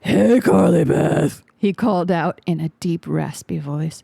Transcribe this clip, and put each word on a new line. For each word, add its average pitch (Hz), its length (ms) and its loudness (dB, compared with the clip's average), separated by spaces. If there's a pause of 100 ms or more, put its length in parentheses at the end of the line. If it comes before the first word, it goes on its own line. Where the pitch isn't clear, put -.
Hey, 220 400 4
Carly 180 440 4
Beth, 151 580 0 (160)
he 202 140 0
called 180 380 -2
out 170 360 -2
in 165 140 -2
a 160 80 -4 (120)
deep, 165 260 -4
raspy 156 520 -6
voice. 151 460 -8